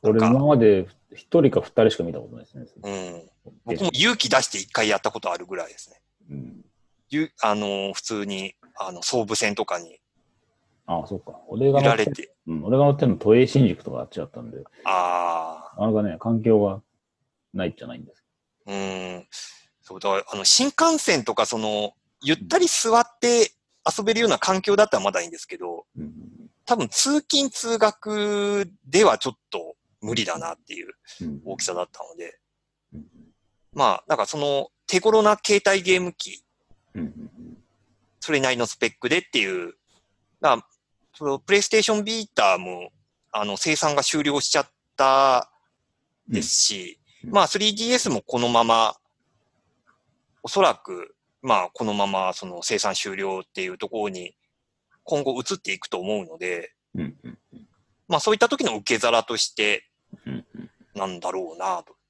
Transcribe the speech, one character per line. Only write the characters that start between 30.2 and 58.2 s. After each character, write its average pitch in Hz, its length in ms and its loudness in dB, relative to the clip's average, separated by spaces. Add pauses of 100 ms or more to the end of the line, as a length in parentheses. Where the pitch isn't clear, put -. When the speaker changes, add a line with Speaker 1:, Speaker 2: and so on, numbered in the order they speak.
Speaker 2:
だ 165 140 -4
な 165 160 -10
っ - 40 -20
て - 160 -18
い - 100 -14
う - 40 -20 (340)
Speaker 1:
う - 20 -10
ん。 71 200 -10
Speaker 2:
大 95 120 -12
き - 80 -8
さ 87 100 -4
だ 90 80 -4
っ 87 80 -8
た - 120 -18
の - 140 -18
で。 - 220 -18 (560)
Speaker 1:
う - 40 -14
ん。 - 80 -18 (680)
Speaker 2:
ま 143 120 0
あ、 104 240 2
な 156 80 0
ん - 20 -8
か 101 80 0
そ 156 120 -8
の、 143 320 -2 (180)
手 185 100 2
頃 214 240 4
な 208 220 4
携 202 200 2
帯 196 180 2
ゲ 185 160 2
ー 185 40 -2
ム 180 100 -6
機、 - 300 -14 (520)
Speaker 1:
う - 40 -8
ん、 - 20 -6
う 80 40 -4
ん、 - 20 -8
う - 60 -8
ん。 - 440 -20 (640)
Speaker 2:
そ - 140 -4
れ 143 80 4
な 131 100 2
り 127 60 0
の 120 100 0
ス - 100 -10
ペ - 100 -2
ッ - 120 -4
ク 123 100 -4
で 156 100 2
っ 180 120 -8
て - 80 -2
い 92 300 -4
う、 - 60 -16 (680)
ま 143 140 4
あ、 110 120 -8 (460)
そ - 120 -16
の、 139 140 -2
PlayStation 208 680 2
Vita 214 540 2
も、 90 340 -10 (400)
あ 107 120 -2
の、 101 120 -4
生 156 200 0
産 147 200 0
が 139 80 2
終 156 180 0
了 143 180 0
し - 100 -2
ち - 80 2
ゃ 139 40 2
っ - 80 -6 (260)
た 135 540 4 (760)
で 107 140 -2
す - 120 -4
し、 92 460 -2 (240)
Speaker 1:
う - 20 -14
ん。 - 40 -14
う - 20 -8
ん。 - 20 -8
Speaker 2:
ま 196 80 6
あ、 160 60 4
ス - 100 -2
リ 214 140 2
ー 202 40 -6
デ 220 80 -6
ィ 233 60 -2
ー 247 40 4
エ 247 40 2
ス - 120 -2
も 107 120 -2
こ - 160 -4
の 120 100 2
ま 117 140 4
ま、 113 340 2 (1500)
お - 60 -10
そ 202 140 2
ら 143 120 4
く、 - 400 -14 (280)
ま 107 220 2
あ、 90 100 -10
こ 120 100 -8
の 107 80 -2
ま 101 140 0
ま 95 260 -2
そ 95 140 -10
の 87 160 -14
生 - 160 -2
産 98 160 -2
終 98 220 -6
了 95 240 -6
っ 92 40 -14
て - 180 -10
い 92 60 -6
う 92 80 -12
と 104 120 -10
こ 107 160 -6
ろ 104 40 -4
に 90 260 -12 (720)
今 147 180 -2
後 127 160 -2
移 151 180 -6
っ - 20 -14
て - 160 -8
い 90 40 -12
く - 100 -14
と 98 100 -6
思 101 240 -4
う - 20 -10
の 82 140 -18
で、 90 340 -8 (220)
Speaker 1:
う - 40 -8
ん、 76 240 -8
う 62 60 -16
ん、 - 100 -20 (140)
う - 40 -20
ん。 - 120 -20 (400)
Speaker 2:
ま 175 80 4
あ、 143 40 4